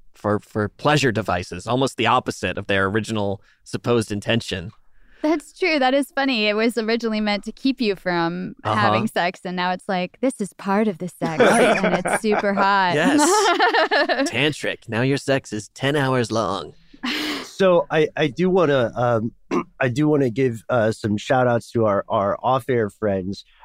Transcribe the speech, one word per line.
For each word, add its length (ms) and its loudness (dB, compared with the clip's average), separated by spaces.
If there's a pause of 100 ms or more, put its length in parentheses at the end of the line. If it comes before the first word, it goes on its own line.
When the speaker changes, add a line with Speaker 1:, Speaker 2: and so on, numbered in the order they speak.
(160)
Speaker 1:
for, 240 -2
for 300 -4
pleasure 420 2
devices, 560 -4
almost 300 -2
the 100 0
opposite 500 0
of 80 -8
their 220 2
original 540 -4 (220)
supposed 480 -2
intention. 600 -4 (500)
Speaker 2:
That's 300 -2
true. 280 -2
That 140 2
is 180 0
funny. 360 0
It 80 2
was 220 0
originally 420 -2
meant 240 -2
to 80 -10
keep 300 -4
you 160 0
from 680 -4
Speaker 1:
Uh-huh. 100 0
Speaker 2:
having 320 2
sex, 380 -2
and 100 -8
now 180 -2
it's 180 -6
like, 320 -4
this 180 -2
is 140 -6
part 340 0
of 120 -4
the 100 -8
sex, 340 -2
Speaker 1:
Right. 400 4
Speaker 2:
and 100 2 (120)
it's 160 0
super 320 0
hot. 420 2
Speaker 1:
Yes. 240 2
Speaker 2:
<laughs> 1080 2
Speaker 1:
Tantric. 580 -2
Now 140 -2
your 160 2
sex 360 -2
is 160 -6
ten 280 -2
hours 340 0
long. 420 -2 (680)
Speaker 3:
So 480 2
I, 240 2
I 120 0
do 220 -2
wanna, 460 2
um, 360 0 (200)
<clears throat> 280 -4
I 100 0
do 180 0
wanna 220 2
give, 400 -2
uh, 220 2
some 260 -2
shout 300 0
outs 240 0
to 140 2
our, 220 0
our 340 0
off-air 480 0
friends, 540 -4 (220)